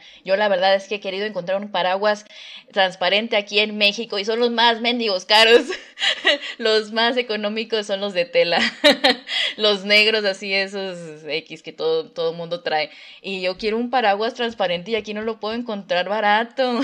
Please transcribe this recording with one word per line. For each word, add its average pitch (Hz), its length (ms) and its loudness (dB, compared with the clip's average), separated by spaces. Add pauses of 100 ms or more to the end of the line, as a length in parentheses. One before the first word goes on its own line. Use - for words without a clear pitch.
(240)
Yo 190 120 2
la 214 100 2
verdad 196 300 4
es 196 100 -6
que 214 100 -4
he 202 40 -10
querido 196 260 -6
encontrar 190 340 -4
un 208 120 -10
paraguas 196 520 0 (480)
transparente 214 640 0
aquí 208 220 0
en 214 180 0
México 208 440 0
y 196 40 -4
son 220 140 -2
los 240 140 2
más 233 280 2
mendigos 233 440 -2
caros. 226 380 6
<laughs> - 960 -2
Los 220 340 0
más 233 240 0
económicos 220 680 -2
son 196 140 -4
los 202 140 -4
de 175 100 2
tela. 170 340 2 (540)
<laughs> - 440 -6
Los 208 280 0
negros 214 400 4
así, 196 300 -2
esos 185 720 -6
X 156 360 -8
que 156 100 -14
todo, 160 380 -2
todo 165 220 -4
mundo 170 300 -8
trae. 156 280 -2 (320)
Y 185 200 -8
yo 185 160 -2
quiero 214 180 -2
un 240 140 -4
paraguas 226 440 0
transparente 208 580 -4
y 220 40 2
aquí 208 180 -6
no 214 80 -6
lo 220 180 -6
puedo 214 140 -6
encontrar 196 540 -4
barato. 220 760 0